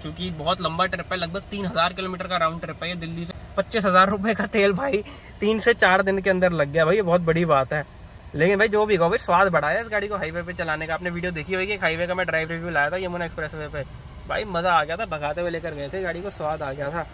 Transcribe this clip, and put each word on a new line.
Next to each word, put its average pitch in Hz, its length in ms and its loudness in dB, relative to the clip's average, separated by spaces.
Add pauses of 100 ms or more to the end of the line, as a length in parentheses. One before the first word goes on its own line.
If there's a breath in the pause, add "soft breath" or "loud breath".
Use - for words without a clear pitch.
क्योंकि 165 300 -8
बहुत 165 280 -2
लंबा 165 240 0
trip 180 260 -4
है, 185 60 -2
लगभग 180 240 -4 (100)
तीन 202 140 -4
हजार 170 280 0
किलोमीटर 185 340 -6
का 180 100 0
round 165 240 0
trip 160 220 -8
है 165 60 -4
ये 180 80 -4
दिल्ली 165 280 -6
से। 180 80 -10 (240)
पच्चीस 202 280 0
हजार 190 240 6
रुपए 208 240 0
का 196 140 -2
तेल 202 260 4
भाई 214 300 0 (360 loud breath)
तीन 214 200 2
से 233 160 4
चार 190 280 6
दिन 196 180 2
के 190 80 0
अंदर 180 220 4
लग 151 200 0
गया 160 140 4
भाई, 170 100 4
ये 220 60 2
बहुत 180 200 4
बड़ी 165 240 2
बात 143 280 4
है। 147 120 -2 (500)
लेकिन 180 220 4
भाई 214 100 4
जो 214 180 4
भी 214 120 4
कहो 170 120 4
भाई, 214 100 2
स्वाद 185 320 4
बढ़ाया 160 280 2
इस 226 100 -6
गाड़ी 208 180 -2
को 208 100 -4
हाईवे 160 260 -4
पे 175 100 -8
चलाने 160 340 -4
का। 160 60 -2
आपने 180 160 -4
video 175 220 -4
देखी 160 220 -6
होगी, 190 200 0
एक 190 100 -4
हाईवे 165 240 0
का 180 80 -2
मैं 185 100 0
drive 160 260 -2
review 165 180 -6
लाया 147 200 2
था 175 80 -4
यमुना 175 280 -4
एक्सप्रेसवे 156 420 -8
पे, 147 160 -8 (460)
भाई - 180 -2
मज़ा 175 260 2
आ 160 100 6
गया 160 140 -4
था, - 100 -4
भगाते 151 340 -4
हुए 175 80 0
लेकर 165 240 -6
गए 143 160 -8
थे 185 120 -6
गाड़ी 170 200 -4
को, 202 100 -6
स्वाद 156 300 -4
आ 139 100 -6
गया 139 180 -6
था। 160 240 -6